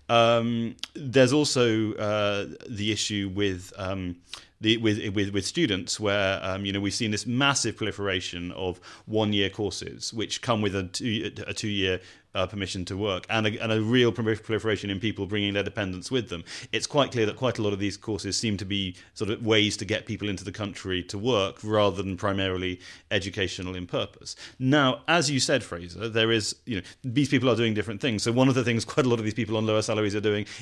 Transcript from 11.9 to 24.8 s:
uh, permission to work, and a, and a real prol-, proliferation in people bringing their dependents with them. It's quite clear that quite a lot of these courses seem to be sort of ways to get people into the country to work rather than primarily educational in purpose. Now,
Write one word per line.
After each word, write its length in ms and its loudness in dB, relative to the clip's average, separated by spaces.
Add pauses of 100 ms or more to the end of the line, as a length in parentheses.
uh, 140 0
permission 360 -4
to 120 -6
work, 340 -2
and 160 2
a, 160 -2
and 80 0
a 100 2
real 300 6
prol-, 240 0
proliferation 560 -2
in 80 -2
people 260 -2
bringing 300 -2
their 80 2
dependents 480 -6
with 200 -2
them. 120 -10 (300)
It's 140 -2
quite 260 2
clear 140 2
that 100 -2
quite 220 -2
a 40 -2
lot 100 0
of 60 -2
these 180 -2
courses 400 -4
seem 200 0
to 80 -6
be 320 -4 (180)
sort 160 -4
of 160 -4
ways 300 4
to 80 -4
get 200 -2
people 240 -6
into 140 -6
the 80 -10
country 540 -4
to 120 -10
work 460 0
rather 400 2
than 140 -4
primarily 640 -2 (320)
educational 640 -4
in 100 -8
purpose. 480 -6 (240)
Now, 480 4